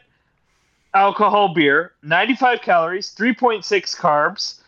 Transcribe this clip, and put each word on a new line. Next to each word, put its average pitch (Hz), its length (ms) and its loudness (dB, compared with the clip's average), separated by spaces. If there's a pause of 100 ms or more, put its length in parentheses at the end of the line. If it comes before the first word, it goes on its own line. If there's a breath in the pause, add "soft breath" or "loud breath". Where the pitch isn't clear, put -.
(960)
alcohol 196 600 2
beer, 156 380 2 (100)
ninety-five 226 600 0
calories, 180 480 -2
three 226 240 -2
point 220 300 -2
six - 300 -4
carbs, 160 720 -2